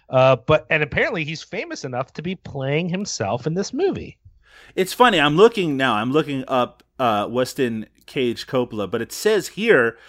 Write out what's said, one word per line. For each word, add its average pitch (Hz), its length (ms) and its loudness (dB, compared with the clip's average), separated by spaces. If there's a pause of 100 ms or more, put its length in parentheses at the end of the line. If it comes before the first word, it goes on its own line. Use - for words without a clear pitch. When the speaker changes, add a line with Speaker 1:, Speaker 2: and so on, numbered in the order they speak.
Speaker 1:
Uh, 131 280 6
but, 156 340 2
and 156 120 2
apparently 190 420 -2
he's 156 180 -10
famous 302 420 -10
enough 131 300 -8
to 160 80 -10
be 185 120 -4
playing 143 540 -4
himself 123 580 -4
in 156 80 -2
this 196 200 -4
movie. 330 420 -4 (580)
Speaker 2:
It's 185 200 -2
funny. 233 260 4
I'm 147 160 2
looking 185 400 4
now. 131 200 0
I'm 117 160 -2
looking 143 360 0
up, 123 340 -2 (160)
uh, 107 300 0
Weston 120 580 -2 (200)
Cage 120 400 -4
Coppola, 113 440 -4
but 113 120 -4
it 113 100 -10
says 208 360 0
here 160 500 2 (100)